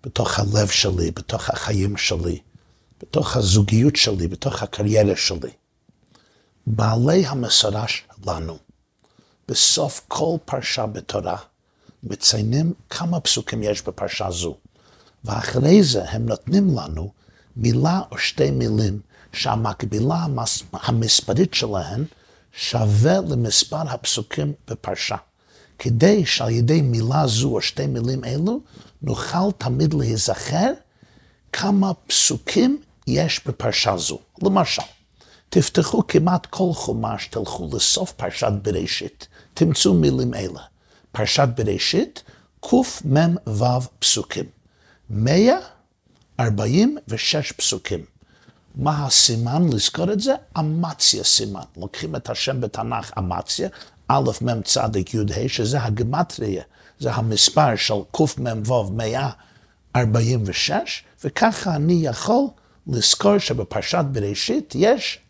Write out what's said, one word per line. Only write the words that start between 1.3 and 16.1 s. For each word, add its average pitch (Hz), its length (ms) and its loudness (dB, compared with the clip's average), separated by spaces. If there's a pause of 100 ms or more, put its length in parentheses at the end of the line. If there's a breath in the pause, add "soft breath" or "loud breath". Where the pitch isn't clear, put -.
החיים 101 460 -2
שלי, 87 420 -2 (640 soft breath)
בתוך - 340 -2
הזוגיות 107 600 4
שלי, 92 320 0
בתוך - 340 -6
הקריירה 104 540 2
שלי? - 340 -4 (1160 soft breath)
בעלי 117 600 2
המסורה 110 640 0
שלנו, 82 680 -8 (920 soft breath)
בסוף - 600 0
כל 165 360 -2
פרשה 123 420 -4
בתורה, 90 500 -6 (680 soft breath)
מציינים 117 680 0 (180)
כמה 170 300 -2
פסוקים - 420 -2
יש 104 200 -2
בפרשה 98 480 -6
זו. 87 260 -6 (680 soft breath)
ואחרי 139 580 4
זה 120 280 2